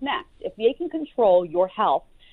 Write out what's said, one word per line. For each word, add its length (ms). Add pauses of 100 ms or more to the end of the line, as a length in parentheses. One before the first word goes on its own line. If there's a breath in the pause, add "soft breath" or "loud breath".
next? 260 (100)
If 180
they 180
can 160
control 520
your 260
health 340 (300 soft breath)